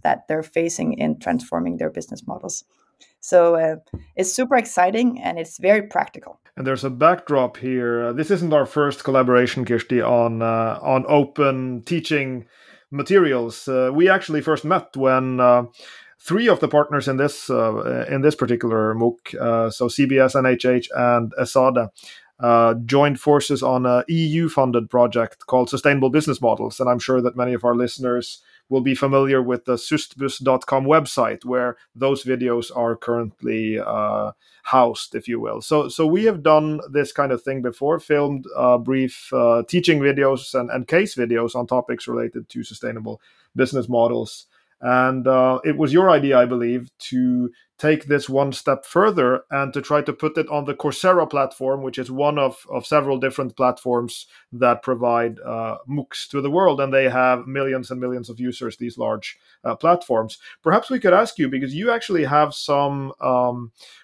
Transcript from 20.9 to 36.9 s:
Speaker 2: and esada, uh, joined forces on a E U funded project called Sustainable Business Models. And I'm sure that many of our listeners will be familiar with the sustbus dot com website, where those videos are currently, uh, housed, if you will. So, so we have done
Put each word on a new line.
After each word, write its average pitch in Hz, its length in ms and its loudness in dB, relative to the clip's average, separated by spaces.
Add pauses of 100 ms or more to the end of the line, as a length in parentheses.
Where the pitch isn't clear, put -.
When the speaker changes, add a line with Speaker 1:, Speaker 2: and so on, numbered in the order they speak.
Speaker 2:
and 120 440 0
esada, 123 520 2 (500)
uh, 117 340 4 (100)
joined 139 360 2
forces 143 420 2
on 127 240 0
a 123 220 4
E 165 180 0
U 160 220 0
funded 120 400 0
project 120 580 0
called 127 220 2
Sustainable 135 420 2
Business 151 300 0
Models. 113 400 -2
And 127 80 -2
I'm 123 120 2
sure 131 200 0
that 123 160 -2
many 123 180 -2
of 117 100 -4
our 120 100 2
listeners 123 640 -4 (280)
will 131 120 0
be 131 160 0
familiar 135 440 2
with 123 240 -2
the 123 120 -2
sustbus 135 680 -6
dot 127 240 0
com 135 200 0
website, 135 580 0
where 123 320 -2 (180)
those 135 300 -2
videos 120 500 -2
are 117 220 -2
currently, 113 840 -4
uh, 107 540 -4 (320)
housed, 123 500 2
if 113 140 -10
you 117 100 -4
will. 113 220 -6
So, 147 280 0
so 160 160 -2
we 180 200 2
have 196 180 0
done 151 380 4 (100)